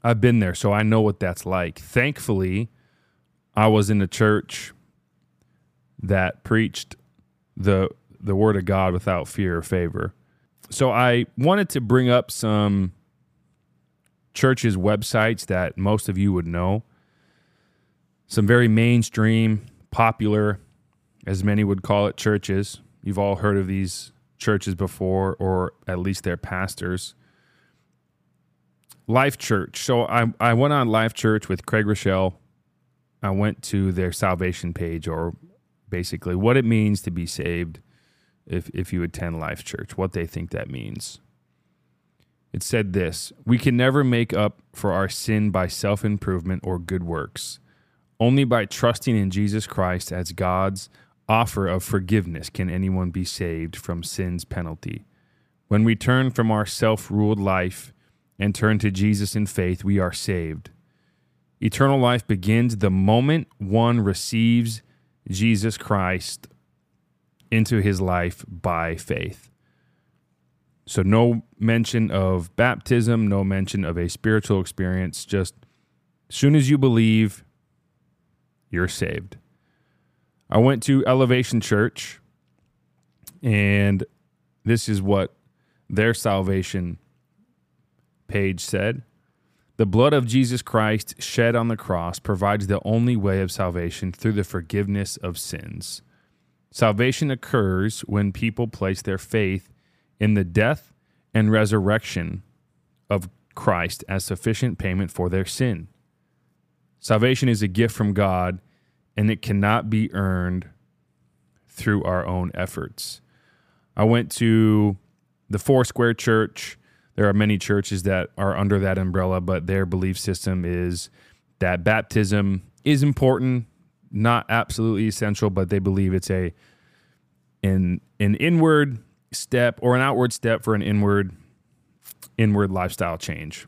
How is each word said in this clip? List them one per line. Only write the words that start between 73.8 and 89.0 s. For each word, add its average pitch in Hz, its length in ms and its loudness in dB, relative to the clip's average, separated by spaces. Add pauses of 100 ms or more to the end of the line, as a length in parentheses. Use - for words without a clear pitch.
of 85 120 -4
a 87 120 -2
spiritual 107 520 0
experience. 92 640 -4
Just 95 300 -2 (760)
as - 60 -16
soon 143 220 4
as 135 120 4
you 147 80 6
believe, 110 680 2 (1200)
you're 85 200 0
saved. - 480 -6 (1120)
I - 80 4
went 123 240 4
to 135 240 2
Elevation 127 540 2
Church, - 600 -2 (1200)
and 101 600 2 (600)
this 113 240 0
is 101 120 0
what 98 360 0 (520)
their 110 260 2
salvation 95 840 -2 (1300)
page 95 340 -2
said. 110 440 -4 (720)